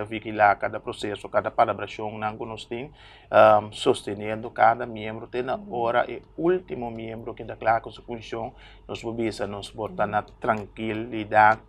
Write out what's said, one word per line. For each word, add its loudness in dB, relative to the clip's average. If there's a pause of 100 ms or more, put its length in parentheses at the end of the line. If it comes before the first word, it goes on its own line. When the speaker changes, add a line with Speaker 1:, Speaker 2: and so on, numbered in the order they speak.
Speaker 1:
vigilar 2
cada -4
processo, -8
cada 0
palabração, -2
não -6
que -10
nós -12
tem, -8 (400)
um, 8
sostenendo -2
cada 4
membro, -10
tem -4
na -4
Speaker 2:
Uhum. -12
Speaker 1:
hora, 0
é -10 (160)
o 0
último -4
membro -10
que -14
dá -12
claro 2
com -12
sua -20
função, -8 (320)
nós -10
vamos, -2
nós -6
botar -4
Speaker 2:
Uhum. -2
Speaker 1:
na 0
tranquilidade 2